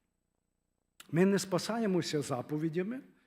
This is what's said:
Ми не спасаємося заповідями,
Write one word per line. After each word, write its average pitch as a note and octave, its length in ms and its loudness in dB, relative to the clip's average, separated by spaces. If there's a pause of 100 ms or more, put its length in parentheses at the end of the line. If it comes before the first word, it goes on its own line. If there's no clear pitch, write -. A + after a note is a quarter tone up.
(1120)
Ми E3+ 140 6
не G3 140 4
спасаємося F#3 840 0
заповідями, D#3 800 -4 (280)